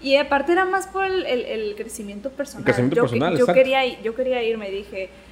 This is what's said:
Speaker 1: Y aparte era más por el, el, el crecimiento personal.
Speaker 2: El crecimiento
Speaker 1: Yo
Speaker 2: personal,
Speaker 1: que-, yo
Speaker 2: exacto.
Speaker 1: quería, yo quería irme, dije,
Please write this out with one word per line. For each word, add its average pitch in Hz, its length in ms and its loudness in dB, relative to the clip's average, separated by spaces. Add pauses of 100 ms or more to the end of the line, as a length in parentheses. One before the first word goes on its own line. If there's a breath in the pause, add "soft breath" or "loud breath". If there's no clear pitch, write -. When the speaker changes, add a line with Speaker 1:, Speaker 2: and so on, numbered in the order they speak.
Speaker 1:
Y 269 160 4
aparte 277 340 2
era 370 140 4
más 370 220 -2
por 381 180 -2
el, 370 200 0
el, 254 200 -2
el 214 300 -6
crecimiento 208 560 -10
personal. - 300 -8
Speaker 2:
El - 40 -4
crecimiento 123 320 2
Speaker 1:
Yo - 60 4
Speaker 2:
personal, 131 300 0
Speaker 1:
que-, 156 40 0
yo 247 80 4
Speaker 2:
exacto. 175 120 2
Speaker 1:
quería, 262 440 2
yo 226 140 -6
quería 254 280 -2
irme, 220 260 -4
dije, 190 400 -8 (220 loud breath)